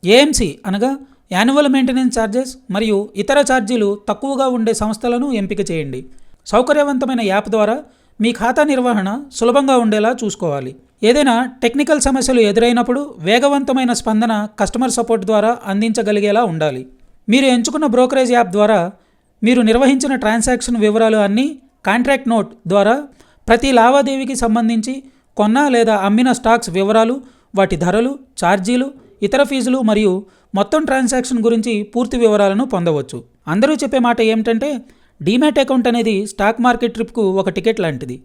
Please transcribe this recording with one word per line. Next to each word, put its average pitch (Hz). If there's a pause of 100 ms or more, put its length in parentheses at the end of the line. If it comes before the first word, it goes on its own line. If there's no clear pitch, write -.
(140)
ఏఎంసీ 262 (220)
అనగా 208 (440)
యాన్యువల్ 269
మెయింటెనెన్స్ 262
ఛార్జెస్ 233 (240)
మరియు 214 (240)
ఇతర 262 (100)
ఛార్జీలు 233 (200)
తక్కువగా 262
ఉండే 226
సంస్థలను 240 (140)
ఎంపిక 202
చేయండి. 139 (500)
సౌకర్యవంతమైన 254 (100)
యాప్ 202
ద్వారా 214 (460)
మీ 233
ఖాతా 240
నిర్వహణ 240 (280)
సులభంగా 269
ఉండేలా 214 (120)
చూసుకోవాలి. 143 (380)
ఏదైనా 269 (280)
టెక్నికల్ 269
సమస్యలు 262
ఎదురైనప్పుడు 240 (260)
వేగవంతమైన 269
స్పందన 226 (260)
కస్టమర్ 240
సపోర్ట్ 226
ద్వారా 220 (200)
అందించగలిగేలా 208
ఉండాలి. 151 (480)
మీరు 269
ఎంచుకున్న 294 (100)
బ్రోకరేజ్ 254
యాప్ 226
ద్వారా 208 (640)
మీరు 240
నిర్వహించిన 269 (100)
ట్రాన్సాక్షన్ 233
వివరాలు 220
అన్నీ 226 (400)
కాంట్రాక్ట్ 247
నోట్ 208 (200)
ద్వారా 202 (520)
ప్రతి 233 (100)
లావాదేవీకి 269
సంబంధించి 226 (460)
కొన్న 214 (180)
లేదా 226 (120)
అమ్మిన 233 (100)
స్టాక్స్ 233
వివరాలు, 220 (420)
వాటి 190
ధరలు, 214 (300)
ఛార్జీలు, 202 (400)
ఇతర 262
ఫీజులు 254 (100)
మరియు 208 (460)
మొత్తం 202
ట్రాన్సాక్షన్ 254
గురించి 233 (200)
పూర్తి 247
వివరాలను 208
పొందవచ్చు. 165 (360)
అందరూ 262 (100)
చెప్పే 277
మాట 233 (120)
ఏమిటంటే 226 (580)
డీమ్యాట్ 285
అకౌంట్ 262
అనేది 226 (180)
స్టాక్ 220
మార్కెట్ 240
ట్రిప్‌కు 226 (180)
ఒక 185
టికెట్ 220
లాంటిది. 135